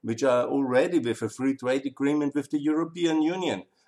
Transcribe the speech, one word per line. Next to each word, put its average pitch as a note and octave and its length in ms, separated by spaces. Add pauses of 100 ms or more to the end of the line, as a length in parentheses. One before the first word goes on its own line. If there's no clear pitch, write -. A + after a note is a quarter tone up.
which A#2 200
are B2 220
already C#3 540
with A#2 240
a A2 60
free C3+ 260
trade C3+ 320
agreement C#3+ 480
with C#3+ 160
the D3+ 80
European D#3+ 640
Union, D#3+ 400 (240)